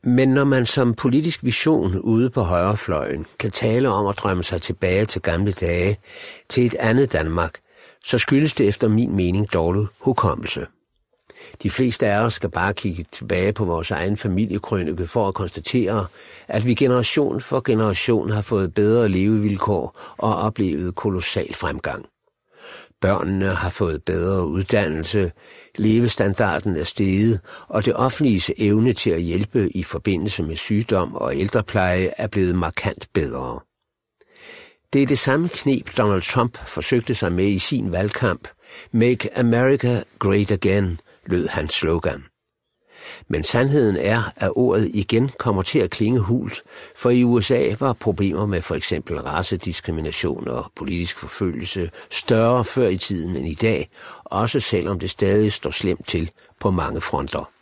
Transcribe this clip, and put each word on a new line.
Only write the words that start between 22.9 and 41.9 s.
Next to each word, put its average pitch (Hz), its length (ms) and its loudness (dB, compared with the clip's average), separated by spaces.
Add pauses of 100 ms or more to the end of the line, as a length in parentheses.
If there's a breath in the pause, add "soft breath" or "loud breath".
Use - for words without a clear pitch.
Børnene 95 540 0
har 87 160 -2
fået 80 340 -2
bedre 87 420 0
uddannelse, 87 840 0 (440 loud breath)
levestandarden 104 1000 2
er 76 80 -2
steget, 101 560 2 (280 loud breath)
og 107 160 0
det 120 100 2
offentliges 120 640 2
evne 110 360 4
til - 180 0
at 85 120 0
hjælpe 95 540 0
i 90 60 -2
forbindelse 87 600 -2
med 80 140 -4
sygdom 104 580 0
og 65 220 -4
ældrepleje 92 800 0
er 113 100 -4
blevet 92 280 0
markant - 600 -4
bedre. 64 460 -4 (1300 loud breath)
Det 139 100 4
er 127 40 4
det 135 120 2
samme 156 300 2
kneb, - 480 -2
Donald 101 260 2
Trump 120 440 0
forsøgte 117 480 -2
sig 90 180 -2
med 92 140 2
i 101 120 2
sin 104 340 -2
valgkamp. 95 560 -2 (440 loud breath)
"Make 120 460 2
America 123 640 2 (160)
Great 101 340 2
Again," 95 480 2 (260 soft breath)
lød 90 220 0
hans 76 240 -4
slogan. 78 520 -2 (1040 loud breath)